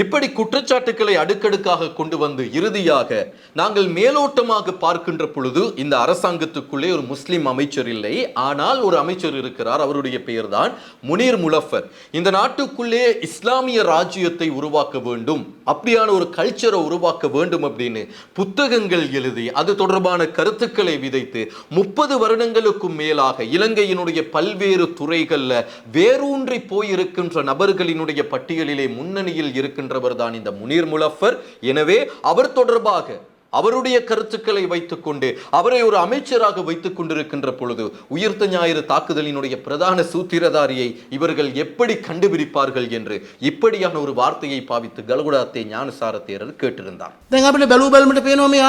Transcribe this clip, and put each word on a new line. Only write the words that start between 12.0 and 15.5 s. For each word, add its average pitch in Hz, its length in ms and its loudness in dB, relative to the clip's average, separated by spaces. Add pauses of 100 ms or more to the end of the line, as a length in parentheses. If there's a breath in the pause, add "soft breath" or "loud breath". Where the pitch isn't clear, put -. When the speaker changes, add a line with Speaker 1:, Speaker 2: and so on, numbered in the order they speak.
Speaker 1:
இந்த 180 180 2
நாட்டுக்குள்ளே 240 680 0 (240)
இஸ்லாமிய 247 520 0 (140)
ராஜ்யத்தை 170 560 0 (100)
உருவாக்க 147 480 0
வேண்டும், 123 360 -2 (300)